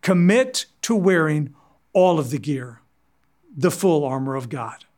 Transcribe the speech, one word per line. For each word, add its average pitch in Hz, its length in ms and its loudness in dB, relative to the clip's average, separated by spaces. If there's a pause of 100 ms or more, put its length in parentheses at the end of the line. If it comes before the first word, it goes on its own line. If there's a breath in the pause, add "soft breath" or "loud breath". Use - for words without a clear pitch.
Commit 202 640 2 (160)
to 226 160 -2
wearing 156 580 0 (380 soft breath)
all 185 260 4
of 131 120 -4
the 143 80 -6
gear, 123 420 -8 (720)
the 156 160 0
full 165 320 0
armor 135 320 -4
of 120 140 -8
God. 117 380 -12 (100)